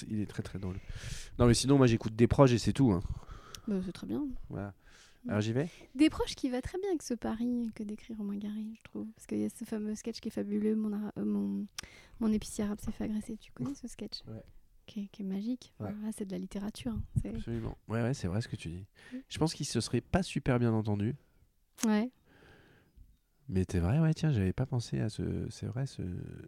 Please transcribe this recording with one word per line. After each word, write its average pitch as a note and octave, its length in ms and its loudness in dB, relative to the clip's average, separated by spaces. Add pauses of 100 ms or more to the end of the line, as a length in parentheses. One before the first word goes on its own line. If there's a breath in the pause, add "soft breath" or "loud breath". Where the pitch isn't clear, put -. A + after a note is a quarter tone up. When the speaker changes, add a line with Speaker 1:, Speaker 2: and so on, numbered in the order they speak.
Speaker 1:
il G#2+ 100 0
est G2+ 80 2
très, - 160 -6
très - 160 -8
drôle. F#2+ 180 -4 (640 loud breath)
Non, A#2+ 80 10
mais A#2 60 10
sinon, C3+ 240 8
moi, C3 100 10
j'écoute A2 300 4
des A2+ 100 8
proches C3+ 240 10
et A#2 80 6
c'est G#2+ 140 2
tout, C3 180 6
hein. F2+ 80 4 (680 loud breath)
Speaker 2:
Bah, G3 160 0
c'est F#3 100 -6
très - 140 -10
bien. C4 200 -2 (220)
Speaker 1:
Voilà. G2+ 260 -6 (480 soft breath)
Speaker 2:
Ouais. B3 60 -8
Speaker 1:
Alors, G#2 120 2
j'y A2+ 120 2
vais ? D3 160 2 (260 loud breath)
Speaker 2:
Des D4+ 140 8
proches - 260 -4
qui C4+ 140 -2
va B3 120 -2
très - 180 -6
bien G4 100 -2
avec E4 120 0
ce - 140 -4
pari A#3 600 -2
que A3+ 80 -8
décrit G#3+ 300 -10
Romain G3+ 240 -4
Gary, G#3+ 400 -6
je - 60 -20
trouve. G#3+ 320 -10
Parce - 100 -20
qu'il G#3+ 140 -2
y G#3 60 0
a G#3+ 40 -2
ce - 140 -12
fameux G#3+ 320 -6
sketch A3+ 240 -8
qui - 80 -6
est G#3+ 40 -6
fabuleux, G#3 440 0
mon G#3+ 180 -2
ara-, G#3 240 -6
euh, G#3 80 -2
mon, G3+ 400 -2 (540 loud breath)
mon A3 140 2
épicier G#3+ 320 -2
arabe G#3 160 -4
s'est G#3+ 100 -4
fait G#3+ 140 -4
agresser. G#3+ 320 -4
Tu - 160 -20
connais B3 200 -4
ce B3+ 140 -12
sketch ? - 400 -10
Speaker 1:
Ouais. A2 160 -12 (420)
Speaker 2:
Qui - 160 -8
est, G3+ 60 -6
qui - 160 -12
est - 20 -6
magique. G3+ 540 -4
Speaker 1:
Ouais. G#3 100 -6
Speaker 2:
Enfin, G#3 160 -6
là, A3 100 -4
c'est G#3 100 -6
de F#3+ 60 -10
la F3+ 60 -6
littérature, G3+ 560 -6
hein. G#3 80 -4 (200)
C'est G3+ 140 -6
Speaker 1:
Absolument. A#2 400 -4 (140)
Ouais, A2+ 140 2
ouais, A#2+ 100 2
c'est G2+ 140 -4
vrai F2+ 140 0
ce - 60 -4
que - 80 -8
tu E2+ 140 -6
dis. F2+ 160 -8 (260 loud breath)
Speaker 2:
Mm. B3+ 60 -10 (120)
Speaker 1:
Je - 100 -10
pense D#3 160 2
qu'il C#3+ 100 -6
se - 160 -2
serait - 200 0
pas - 220 0
super C3+ 360 0
bien A#2+ 120 4
entendu. G#2+ 440 0 (680)
Speaker 2:
Ouais. A3 240 2 (1400 soft breath)
Speaker 1:
Mais F#2+ 200 4
c'est F2+ 100 2
vrai, G2+ 200 4
ouais, D#3+ 140 4
tiens, D#3 180 2
j'avais F#2+ 220 4
pas B2+ 120 0
pensé C3 340 -2
à A#2 100 0
ce, F2 400 -2
c'est - 180 -10
vrai, B2 200 -4
ce, - 140 -10 (460)